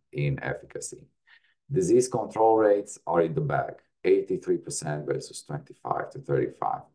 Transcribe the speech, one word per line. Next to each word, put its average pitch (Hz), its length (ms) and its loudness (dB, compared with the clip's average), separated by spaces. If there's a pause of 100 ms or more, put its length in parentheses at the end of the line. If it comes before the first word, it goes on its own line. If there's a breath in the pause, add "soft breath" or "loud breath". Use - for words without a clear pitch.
(140)
in 71 280 -2
efficacy. - 640 -10 (680 soft breath)
Disease 120 360 4
control 110 500 2
rates 101 480 2
are 82 160 2
in 80 140 0
the 78 60 -2
bag, 69 340 -2 (280)
eighty-three 92 540 2
percent 76 480 -6
versus - 380 -6
twenty-five - 680 -6
to - 80 -14
thirty-five, - 640 -2 (120)